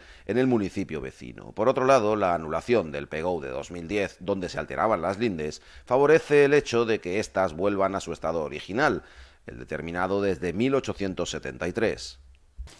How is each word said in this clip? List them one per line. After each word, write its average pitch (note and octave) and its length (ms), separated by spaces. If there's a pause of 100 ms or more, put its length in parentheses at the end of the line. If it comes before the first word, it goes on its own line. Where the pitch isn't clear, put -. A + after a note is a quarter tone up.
(260)
en A2 120
el C3 80
municipio G2 540
vecino. A#1+ 500
Por A2 180
otro C3 160
lado, A#2 300
la F#2 220
anulación D#2+ 560
del C#2+ 160
pego D#2+ 320
de C2+ 80
dos C#2+ 240
mil E2+ 160
diez, G2 320
donde F#2 280
se D#2 120
alteraban D#2+ 420
las F#2+ 160
lindes, E2+ 420 (240)
favorece C#3+ 600
el C#3 100
hecho A#2+ 300
de A2 160
que F2+ 180
éstas F#2+ 360
vuelvan G2 420
a F#2+ 40
su E2+ 120
estado E2 300
original, F2 600 (460)
el A#1 100
determinado E2+ 640
desde F2+ 300
mil B2+ 240
ochocientos F#2+ 520
setenta C#2 380
y F2+ 60
tres. - 480 (600)